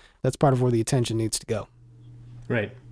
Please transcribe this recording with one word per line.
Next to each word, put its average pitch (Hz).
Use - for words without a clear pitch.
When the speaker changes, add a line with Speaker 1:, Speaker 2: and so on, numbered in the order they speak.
Speaker 1:
that's 131
part 139
of 123
where 123
the 117
attention 113
needs 110
to -
go. 110
Speaker 2:
Right. 110